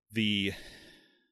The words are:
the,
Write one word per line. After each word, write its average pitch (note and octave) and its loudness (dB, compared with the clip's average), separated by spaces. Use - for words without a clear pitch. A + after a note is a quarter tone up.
the, G#2 2